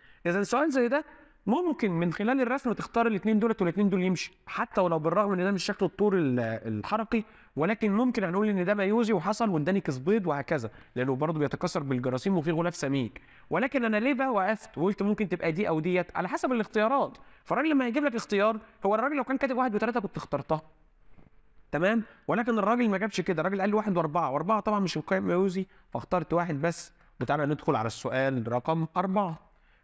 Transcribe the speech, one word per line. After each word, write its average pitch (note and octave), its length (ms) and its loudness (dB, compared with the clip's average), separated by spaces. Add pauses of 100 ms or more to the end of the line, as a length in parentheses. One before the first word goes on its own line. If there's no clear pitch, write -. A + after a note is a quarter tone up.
(260)
إذا F3+ 160 2
سؤال C4+ 280 2
زي B3 180 2
ده C#4+ 160 0 (420)
ممكن C#4 440 2
من E3+ 220 0
خلال A#3+ 280 0
الرسم B3 320 0
تختار - 340 0
الاتنين G#3+ 320 2
دولت A3 240 2
والاتنين F#3 260 2
دول F#3 140 2
يمشي، F#3 300 -2 (140)
حتى - 340 -2
ولو E3+ 180 2
بالرغم F3+ 340 2
إن F3+ 60 0
ده F#3 120 0
مش F#3+ 140 -2
شكل G3 220 -2
الطور G3 320 2
ال-، B2+ 220 2
الحركي، A2+ 840 -2 (320)
ولكن G3+ 360 0
ممكن A#3 320 2
هنقول G3 240 0
إن F#3+ 160 2
ده G3+ 100 2
ميوزي G#3 380 2
وحصل G#3 360 0
واداني F3+ 320 2
كيس C3+ 180 -4
بيض F#3 280 0
وهكذا، C#3+ 440 -2 (260)
لأنه C3 200 0
برضه D#3 220 0
بيتكسر D3+ 440 -2
بالجراثيم C3 540 0
وفيه E3 160 0
غلاف E3+ 240 -2
سميك. C3+ 460 -4 (280)
ولكن A#3 340 0
أنا A3 120 2
ليه B3+ 180 2
بقى C4+ 140 0
وقفت G#3 500 -2
وقلت F#3+ 240 0
ممكن G3+ 260 0
تبقى E3 240 -2
دي F#3 160 -2
أو D#3+ 120 0
ديت؟ F3+ 360 -2
على F3+ 120 -2
حسب C#4+ 240 -2
الاختيارات. A3 680 0 (260)
فالراجل C4 260 0
لما C#4 140 4
هيجيب B3 200 0
لك B3+ 100 0
اختيار، G#3+ 440 2 (280)
هو G3+ 80 2
الراجل C4 220 0
لو C4 80 0
كان C4+ 120 -2
كاتب C4 200 -2
واحد B3+ 180 0
وتلاتة A3+ 260 0
كنت G3 160 -6
اخترتها. D#3 460 -4 (1120)
تمام؟ G3+ 300 2 (260)
ولكن A3 300 0
الراجل A3 320 2
ما F#3+ 80 2
جابش G3+ 220 -4
كده، E3 200 0
الراجل F#3+ 200 0
قال G3 100 0
لي G#3 60 2
واحد G#3 200 0
وأربعة، D#3+ 340 0
وأربعة E3+ 300 0
طبعًا G#3 200 0
مش F3+ 160 0
القيم F#3+ 260 -2
ميوزي، F#3 440 0 (260)
فاخترت D#3+ 400 -2
واحد E3+ 280 0
بس. E3 320 -4 (280)
وتعالى C#3+ 260 0
ندخل D3 300 0
على A2+ 100 0
السؤال B2 680 -2
رقم D#3+ 340 0 (100)
أربعة. F#3+ 560 -2 (320)